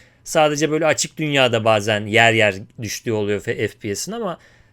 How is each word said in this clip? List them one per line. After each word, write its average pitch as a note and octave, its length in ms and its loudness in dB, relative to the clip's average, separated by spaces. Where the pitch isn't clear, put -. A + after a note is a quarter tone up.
Sadece D3+ 460 2
böyle D#3 160 0
açık - 300 -2
dünyada C3 480 0
bazen G#2+ 420 0
yer A2+ 260 4
yer G#2+ 220 2
düştüğü A2 300 -6
oluyor G#2 280 -2
F-, A2 280 -4
F - 100 -20
P G#2 160 -6
S'in F3+ 180 -8
ama, A3 260 -8